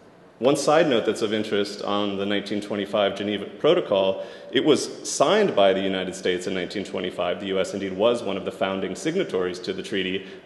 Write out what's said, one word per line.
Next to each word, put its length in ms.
One 180
side 320
note 180
that's 160
of 100
interest 500
on 340
the 100
nineteen 340
twenty-five 540
Geneva 300
Protocol, 800
it 140
was 440
signed 460
by 180
the 80
United 360
States 320
in 60
nineteen 300
twenty-five. 540
The 100
U 120
S 140
indeed 180
was 320
one 120
of 80
the 60
founding 460
signatories 640
to 120
the 120
treaty, 420